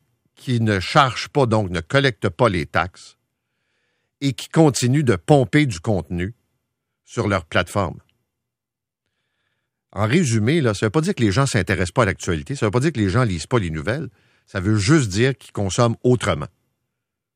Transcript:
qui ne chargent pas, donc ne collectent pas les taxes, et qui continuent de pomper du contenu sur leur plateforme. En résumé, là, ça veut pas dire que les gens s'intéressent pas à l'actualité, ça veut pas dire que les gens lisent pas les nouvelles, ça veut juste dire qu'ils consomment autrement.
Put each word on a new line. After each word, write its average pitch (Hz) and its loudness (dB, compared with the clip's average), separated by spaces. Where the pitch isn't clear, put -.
qui 123 -4
ne 107 0
chargent 135 0
pas, 139 2
donc 107 -2
ne 87 -4
collectent 135 -2
pas 117 0
les 85 -2
taxes, - -6
et 139 -2
qui - -14
continuent 143 2
de 104 2
pomper 151 2
du 92 -6
contenu 92 -4
sur 101 -4
leur 92 -2
plateforme. 90 -2
En 104 -2
résumé, 127 2
là, 110 0
ça 113 -2
veut 107 0
pas 156 0
dire 190 -4
que 123 -2
les 101 2
gens 135 2
s'intéressent 90 -2
pas 123 2
à - 4
l'actualité, 87 -4
ça 120 -2
veut 98 0
pas 123 0
dire 151 -2
que 123 -6
les 98 0
gens 120 0
lisent 90 -4
pas 127 -2
les 110 -2
nouvelles, 107 -6
ça 101 -8
veut 107 0
juste 117 2
dire 120 0
qu'ils - -20
consomment 113 0
autrement. 98 0